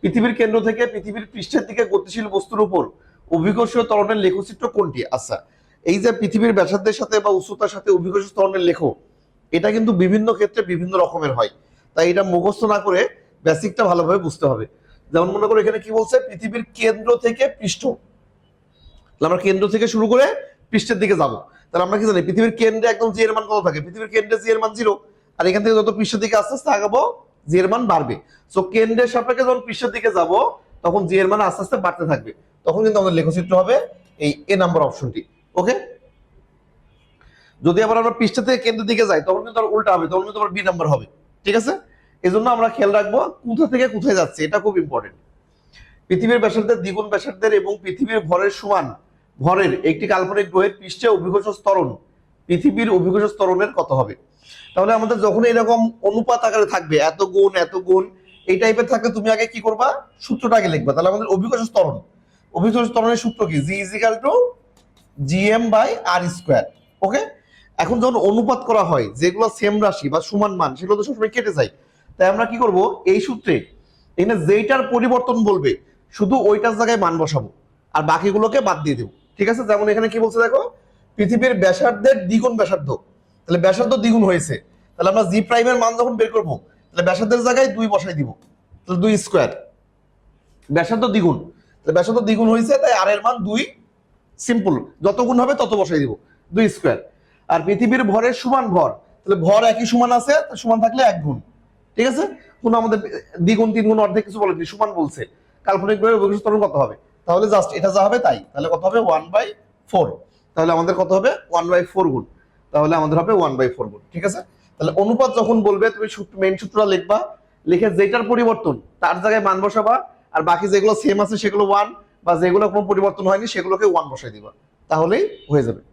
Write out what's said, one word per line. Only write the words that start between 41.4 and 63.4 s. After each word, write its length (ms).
ঠিক 160
আছে? 120
এই 100
জন্য 220
আমরা 200
খেয়াল 220
রাখবো 220
কোথা 260
থেকে 120
কোথায় 240
যাচ্ছে, 280
এটা 180
খুব 80
ইম্পর্টেন্ট। 340
পৃথিবীর 360
ব্যাসার্ধের 400
দ্বিগুণ 300
ব্যাসার্ধের 460
এবং 120
পৃথিবীর 360
ভরের 300
সমান 260
ভরের 260
একটি 240
কাল্পনিক 400
গ্রহের 260
পৃষ্ঠে 280
অভিকর্ষ 300
ত্বরণ, 240
পৃথিবীর 500
অভিকর্ষ 280
ত্বরণের 380
কত 120
হবে? 140
তাহলে 260
আমাদের 260
যখন 260
এরকম 280
অনুপাত 400
আকারে 260
থাকবে, 220
এত 100
গুণ, 160
এত 100
গুণ, 160
এই 120
টাইপের 300
থাকলে 260
তুমি 180
আগে 180
কি 120
করবা? 220
সূত্রটা 340
আগে 140
লিখবা। 220
তাহলে 160
আমাদের 240
অভিকর্ষ 300
ত্বরণ, 220
অভিকর্ষ 400
ত্বরণের 300
সূত্র 260